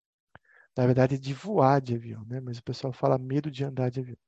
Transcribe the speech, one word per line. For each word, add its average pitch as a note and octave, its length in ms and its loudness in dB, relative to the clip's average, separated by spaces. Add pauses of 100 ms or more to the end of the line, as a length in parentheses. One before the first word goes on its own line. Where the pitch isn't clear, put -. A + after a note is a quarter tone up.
(760)
Na B2 100 4
verdade, C3 320 4
de C3+ 160 -6
voar C#3+ 460 4
de A#2+ 160 -2
avião, A2+ 300 -10
né? B2 120 -8
Mas B2 200 -10
o - 40 -18
pessoal C3 300 -6
fala C#3 260 2
medo C#3 320 -4
de C3+ 140 -6
andar C3 260 -2
de B2 80 -6
avião. B2 300 -8